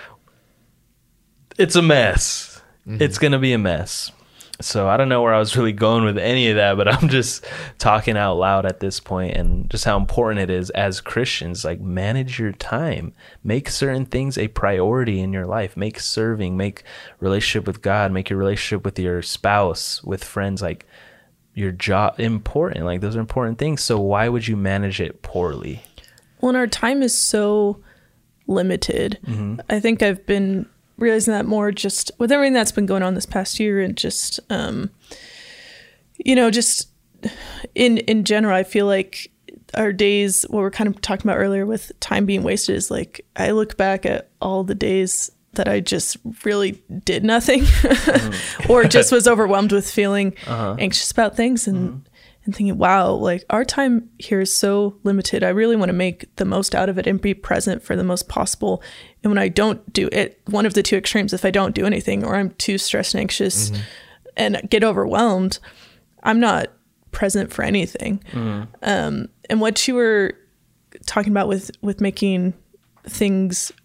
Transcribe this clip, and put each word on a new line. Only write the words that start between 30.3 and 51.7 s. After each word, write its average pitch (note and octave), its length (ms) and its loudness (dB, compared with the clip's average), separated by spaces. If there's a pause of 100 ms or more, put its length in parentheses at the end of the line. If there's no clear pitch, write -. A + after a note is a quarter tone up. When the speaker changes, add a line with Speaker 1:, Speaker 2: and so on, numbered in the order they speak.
Speaker 3:
realizing A3 360 2
that G#3 140 0
more G#3 260 0
just - 460 -4
with A#3 120 2
everything C#4 220 4
that's A3+ 200 2
been G#3 140 0
going F#3+ 160 0
on F#3 120 0
this F#3 120 -4
past - 320 -4
year G#3 220 0
and G3 160 -2
just, - 420 -6 (120)
um, - 400 -6 (1300)
you C4 160 2
know, A#3+ 160 6
just - 380 0 (840)
in, A#3 240 4
in A3 260 0
general, G#3+ 300 2
I F#3 100 2
feel G3+ 220 0
like F#3+ 440 -2 (440)
our G#3+ 200 0
days, G3+ 560 2
what G#3+ 100 -2
we're G3 100 0
kind G#3 240 -2
of - 60 -20
talking A3 280 -2
about G3 100 0
earlier G3 280 0
with - 340 -6
time G3+ 260 0
being F#3+ 160 0
wasted G3 340 0
is, - 140 -4
like, - 340 -8 (120)
I G3 160 0
look G#3+ 260 0
back F#3+ 260 0
at - 260 -2 (120)
all F#3+ 200 -2
the G3 120 -4
days F#3+ 560 -2 (240)
that G3+ 140 0
I G3+ 120 0
just E3+ 360 -4 (280)
really G3+ 380 -2 (220)
did G3+ 200 -2
nothing A#3+ 380 4
<laughs> - 80 8 (400)
Speaker 1:
Mm-hmm. - 600 0
Speaker 3:
or A#3+ 140 8
just A#3 260 6
was A#3+ 160 6
overwhelmed G3+ 460 4
with G3+ 180 2
feeling G2+ 440 2 (120)
Speaker 1:
Uh-huh. A2 320 -2
Speaker 3:
anxious - 320 0
about A3+ 260 0
things A#3 300 2
and, G3 100 0 (120)